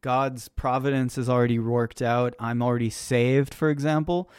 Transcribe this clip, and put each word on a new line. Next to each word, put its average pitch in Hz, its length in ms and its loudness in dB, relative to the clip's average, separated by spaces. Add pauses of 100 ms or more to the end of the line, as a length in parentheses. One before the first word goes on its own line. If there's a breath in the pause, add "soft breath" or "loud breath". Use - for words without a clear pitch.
God's 131 460 -2
providence 135 720 -2
is 123 120 -2
already 120 300 2
worked 117 420 -2
out, 120 380 0
I'm 117 220 -2
already 120 280 0
saved," 131 640 0
for 156 160 0
example, 156 680 0